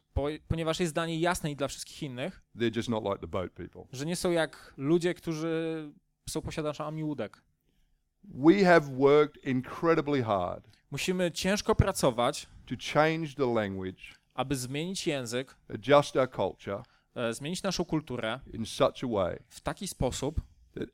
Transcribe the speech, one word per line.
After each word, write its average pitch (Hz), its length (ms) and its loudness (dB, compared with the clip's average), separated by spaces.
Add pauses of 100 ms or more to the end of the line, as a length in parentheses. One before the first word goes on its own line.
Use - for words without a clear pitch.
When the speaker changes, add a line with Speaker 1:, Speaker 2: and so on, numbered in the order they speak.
(140)
Speaker 1:
po-, 139 120 -2 (220)
ponieważ 160 320 -2
jest 160 140 -2
dla 165 120 -2
niej 165 140 -4
jasne 170 300 0
i 147 60 -6
dla 139 120 -2
wszystkich - 340 -12
innych, 135 400 -8 (140)
Speaker 2:
they're 113 200 0
just 117 120 -2
not 110 160 -2
like 98 140 -2
the 92 80 -10
boat 87 260 -6
people. 90 300 -14 (100)
Speaker 1:
że 135 140 -8
nie 175 100 -4
są 185 140 0
jak - 460 -2
ludzie, 165 380 0
którzy 160 800 -6 (360)
są 160 140 -6
posiadaczami 156 600 -6
łódek. 123 380 -6 (800)
Speaker 2:
We 180 400 6
have 170 160 10
worked 143 640 4
incredibly 143 800 2
hard 90 460 -2 (220)
Speaker 1:
Musimy 180 420 -2
ciężko 202 420 0
pracować, 139 720 2 (200)
Speaker 2:
to 127 80 -8 (200)
change 160 420 2
the 139 180 0
language 95 480 -4 (320)
Speaker 1:
aby 131 220 -2
zmienić 143 500 -6
język, 131 500 -4 (180)
Speaker 2:
adjust 139 420 4
our 131 140 2
culture 101 520 -4 (320)
Speaker 1:
e, 117 200 -4
zmienić 147 280 -6
naszą 185 220 -2
kulturę 127 560 -4 (120)
Speaker 2:
in 110 140 -6
such - 380 0
a 127 40 -4
way 95 300 0 (100)
Speaker 1:
w - 120 -20
taki 180 280 -8
sposób, 139 520 -4 (340)
Speaker 2:
that - 200 -8